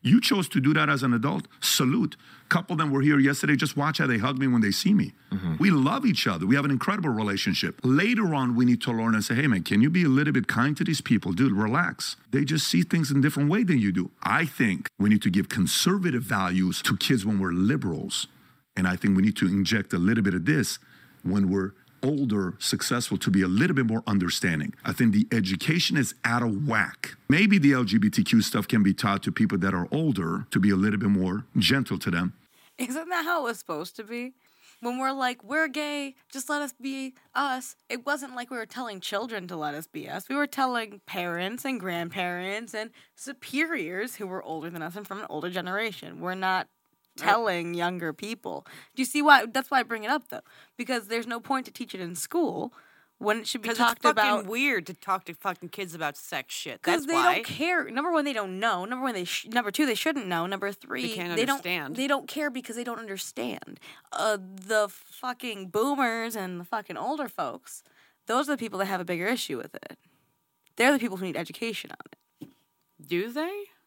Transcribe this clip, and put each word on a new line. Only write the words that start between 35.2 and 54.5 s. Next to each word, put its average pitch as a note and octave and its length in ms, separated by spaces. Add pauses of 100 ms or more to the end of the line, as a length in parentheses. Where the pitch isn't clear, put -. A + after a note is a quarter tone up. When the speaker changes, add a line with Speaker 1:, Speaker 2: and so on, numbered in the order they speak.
Speaker 3:
"We're D4 260
gay, D4 440 (180)
just C4+ 160
let D4 140
us C#4+ 180
be C4+ 360 (180)
us." C4 420 (140)
It A#3+ 160
wasn't C#4 300
like A#3+ 160
we C4 60
were A3 100
telling A3+ 320
children G#3 480
to F3+ 80
let D3+ 180
us D#3 140
be - 200
us. F3+ 220
We C4 60
were C#4+ 120
telling A#3+ 600
parents F3+ 580
and C4 140
grandparents F3+ 960
and A3 160 (240)
superiors B3+ 1040
who G3+ 100
were F#3 160
older D#3+ 260
than E3+ 140
us E3+ 120
and G#3 120
from G3 140
an - 80
older D#3 200
generation. F3+ 680
We're F3+ 160
not F#3 320 (500)
Speaker 4:
Right. D#3 100
Speaker 3:
telling F#3+ 460
younger F3 380
people. G3+ 540 (280)
Do - 80
you C4 40
see D4 160
why? C#4+ 240
That's B3+ 260
why C4+ 80
I A#3+ 40
bring A3 200
it G#3 60
up, C#4+ 180
though, - 140 (340)
because A#3+ 320
there's A3+ 180
no A#3+ 140
point C4 260
to - 60
teach - 240
it F#3 60
in F3 120
school - 600 (460)
when G#3 200
it A3 80
should A3+ 140
be A3+ 80
Speaker 4:
'Cause A#3 80
Speaker 3:
talked A#3 220
Speaker 4:
it's - 40
fucking A3 180 (200)
Speaker 3:
about. G#3 60
Speaker 4:
weird A#3 400